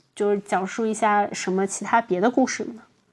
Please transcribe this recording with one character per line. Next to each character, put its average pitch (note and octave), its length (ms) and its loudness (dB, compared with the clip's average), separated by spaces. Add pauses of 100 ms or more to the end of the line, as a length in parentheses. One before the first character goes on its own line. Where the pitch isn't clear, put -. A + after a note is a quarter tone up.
(140)
就 G#3 180 2
是 G3+ 80 2
讲 F#3+ 260 -2
述 A3+ 200 -2
一 A3 80 -2
下 G#3 400 2
什 - 180 -4
么 F#3+ 140 2
其 - 180 -10
他 E4+ 160 2
别 F3+ 180 -2
的 A3 120 2
故 B3+ 160 4
事 - 180 -8
吗？ A3+ 180 -12 (300)